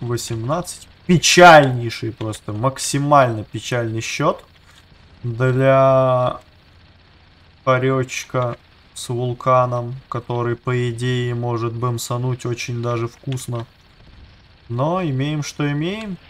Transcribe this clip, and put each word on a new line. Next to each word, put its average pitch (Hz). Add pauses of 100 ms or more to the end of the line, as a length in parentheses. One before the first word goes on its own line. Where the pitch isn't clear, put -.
восемнадцать. 120 (200)
Печальнейший 139
просто, 107
максимально 131
печальный 113
счёт - (800)
для 131 (1200)
парёчка 131 (380)
с -
вулканом, 123 (120)
который, 120
по 123
идее, 123
может 117
бэмсануть 123
очень 120
даже 120
вкусно. 123 (1040)
Но 156
имеем, 147
что 147
имеем, 185 (120)